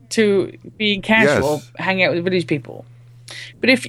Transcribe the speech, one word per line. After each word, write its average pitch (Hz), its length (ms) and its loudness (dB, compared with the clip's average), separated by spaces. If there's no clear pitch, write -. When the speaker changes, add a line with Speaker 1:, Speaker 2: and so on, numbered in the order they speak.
Speaker 1:
to 196 420 2
being 208 260 0
casual, 208 540 2
Speaker 2:
Yes. - 200 -14
Speaker 1:
hanging 185 280 -2
out 165 100 2
with 170 80 -4
the 185 60 -2
village 180 180 -2
people. 139 380 -6
But 226 80 0
if 254 200 2